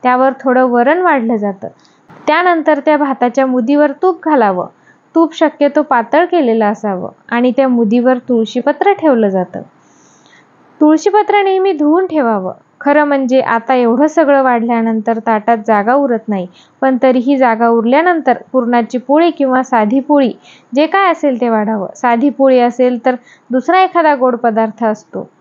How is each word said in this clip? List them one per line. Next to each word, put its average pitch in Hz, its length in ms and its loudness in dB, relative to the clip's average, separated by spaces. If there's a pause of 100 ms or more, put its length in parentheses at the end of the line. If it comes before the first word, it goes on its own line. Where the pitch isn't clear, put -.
त्यावर 254 380 0
थोडं 254 280 0
वरण 247 320 0
वाढलं 262 360 0
जातं. 202 320 -6 (580)
त्यानंतर 311 580 0
त्या 302 120 2
भाताच्या 269 500 -2
मुदीवर 277 460 0 (100)
तूप 370 220 -2
घालावं. 214 420 0 (480)
तूप 330 200 2
शक्यतो 294 480 0
पातळ 285 420 0
केलेलं 254 400 0
असावं 208 460 -4 (180)
आणि 240 280 0
त्या 269 120 2
मुदीवर 240 500 2 (100)
तुळशीपत्र 247 640 -2
ठेवलं 269 360 0
जातं. 185 340 -4 (1160)
तुळशीपत्र 403 640 2
नेहमी 381 300 0
धुवून 311 340 0
ठेवावं. 226 460 -2 (280)
खरं 294 240 2
म्हणजे 269 380 0
आता 233 320 -2
एवढं 247 320 2
सगळं 285 360 2
वाढल्यानंतर 226 840 -2
ताटात 226 400 0
जागा 214 280 0
उरत 247 340 -2
नाही, 190 180 -4 (360)
पण 262 200 2
तरीही 262 340 2
जागा 233 320 2
उरल्यानंतर 269 680 0 (140)
पुरणाची 240 460 -2
पोळी 302 320 2
किंवा 262 320 -2
साधी 240 380 0
पोळी 277 320 0 (420)
जे 294 120 2
काय 392 260 0
असेल 285 280 -2
ते 240 80 -2
वाढावं. 214 480 -2
साधी 240 340 0
पोळी 262 280 2
असेल 247 480 0
तर 254 80 0 (360)
दुसरा 339 320 0
एखादा 339 320 0
गोड 247 220 0
पदार्थ 226 480 -2
असतो - 440 -6 (120)